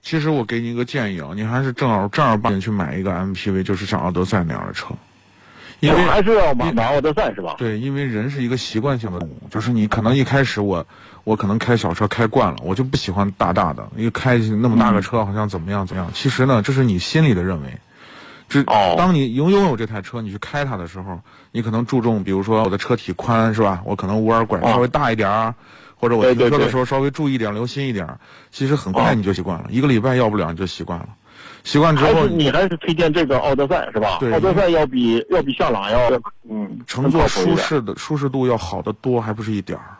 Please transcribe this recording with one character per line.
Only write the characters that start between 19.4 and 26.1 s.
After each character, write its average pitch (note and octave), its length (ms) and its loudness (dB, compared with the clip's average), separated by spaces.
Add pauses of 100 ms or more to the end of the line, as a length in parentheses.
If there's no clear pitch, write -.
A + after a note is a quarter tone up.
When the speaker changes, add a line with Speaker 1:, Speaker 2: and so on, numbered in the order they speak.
Speaker 1:
拥 G3+ 160 4
有 C3 100 0
这 A2 80 -4
台 G#2 160 -8
车， A#2 180 -10
你 G#2+ 120 -8
去 G2+ 80 -10
开 C#3+ 260 -6
它 B2+ 100 -6
的 F2 120 -8
时 F#2 120 -14
候， F#2 200 -10 (320)
你 A#2 100 -6
可 A2+ 80 -4
能 A2+ 160 -2
注 A#2+ 160 0
重， A2 220 0
比 F#2 80 -4
如 F#2+ 100 0
说 A2 220 2
我 G#2 80 2
的 G2 40 -2
车 A#2 200 -2
体 - 160 -6
宽， A2+ 420 0
是 A2 80 0
吧？ G2 240 0
我 G2 100 -4
可 F#2+ 120 -6
能 G#2+ 120 0
无 A2 100 2
耳 A2+ 140 4
拐 G#2 180 -2
稍 A#2 160 4
微 B2 100 2
大 C#3 240 0
一 A2+ 40 0
点 G#2 140 0
儿 - 20 0
啊， A2 140 0
Speaker 2:
哦。 A2+ 100 -6 (440)
Speaker 1:
或 A#2+ 100 2
者 A#2 80 4